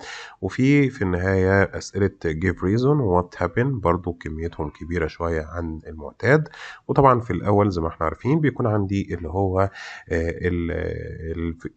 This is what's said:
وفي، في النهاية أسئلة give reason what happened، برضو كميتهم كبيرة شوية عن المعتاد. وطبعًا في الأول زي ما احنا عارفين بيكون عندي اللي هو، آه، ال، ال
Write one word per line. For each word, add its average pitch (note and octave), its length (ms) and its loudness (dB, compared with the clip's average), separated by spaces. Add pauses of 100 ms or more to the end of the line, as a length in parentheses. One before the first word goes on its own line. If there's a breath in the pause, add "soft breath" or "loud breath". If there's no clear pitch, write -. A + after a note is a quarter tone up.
(420 loud breath)
وفي، C3 480 2
في - 120 -8
النهاية F#2+ 600 4
أسئلة F#2+ 480 -2 (140)
give E2 300 0
reason A#2+ 420 2
what F2+ 460 2
happened، A#2+ 380 0
برضو F2+ 320 0
كميتهم D#2+ 560 -8
كبيرة E2 380 -4
شوية E2 380 -4
عن D#2+ 420 -8
المعتاد. G#2+ 600 0 (400 loud breath)
وطبعًا C3 320 6
في A2+ 140 -4
الأول G2+ 380 4
زي F2 100 -2
ما D#2+ 60 0
احنا E2 180 -4
عارفين A#2+ 340 0
بيكون B2 280 0
عندي G2 480 0
اللي D#2+ 140 -6
هو، F#2+ 300 0
آه، G2 100 4 (420 loud breath)
ال، E2+ 600 -2 (680)
ال E2 200 -4 (200)